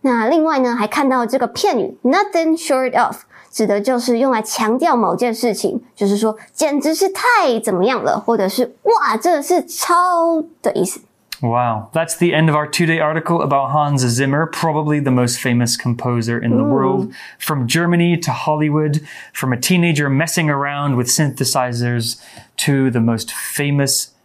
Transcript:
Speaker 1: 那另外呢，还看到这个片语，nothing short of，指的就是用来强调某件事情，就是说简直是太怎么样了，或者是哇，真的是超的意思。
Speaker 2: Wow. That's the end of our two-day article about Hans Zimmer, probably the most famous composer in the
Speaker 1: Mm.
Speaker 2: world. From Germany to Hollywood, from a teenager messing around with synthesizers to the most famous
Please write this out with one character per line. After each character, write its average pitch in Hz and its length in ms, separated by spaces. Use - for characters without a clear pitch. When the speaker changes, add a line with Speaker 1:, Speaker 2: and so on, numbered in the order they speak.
Speaker 1:
那 233 260
另 311 160
外 311 160
呢， 247 160
还 214 120
看 277 200
到 254 180
这 240 140
个 214 80
片 320 320
语， 196 240
nothing 330 580
short 262 400
of， - 180
指 - 160
的 202 140
就 247 180
是 240 200
用 262 120
来 226 120
强 220 360
调 294 200
某 185 180
件 240 180
事 226 200
情， - 280
就 202 100
是 202 120
说 220 200
简 294 300
直 320 120
是 381 140
太 381 540
怎 208 120
么 185 120
样 247 180
了， - 160
或 233 180
者 190 120
是 240 340
哇， 285 320
真 330 220
的 285 40
是 339 240
超 339 760
的 - 120
意 - 100
思。 - 160
Speaker 2:
Wow. 113 440
That's 165 240
the 175 160
end 160 160
of 147 60
our 151 120
two-day 160 320
article 160 420
about 139 300
Hans 143 300
Zimmer, 135 460
probably 151 520
the 135 120
most 123 280
famous 120 380
composer 120 640
in 117 180
the 139 60
Speaker 1:
Mm. 147 80
Speaker 2:
world. 135 420
From 135 280
Germany 170 500
to 165 140
Hollywood, 151 680
from 131 200
a 120 60
teenager 165 500
messing 156 400
around 143 480
with 123 100
synthesizers 123 1120
to 135 320
the 117 120
most 113 300
famous 143 800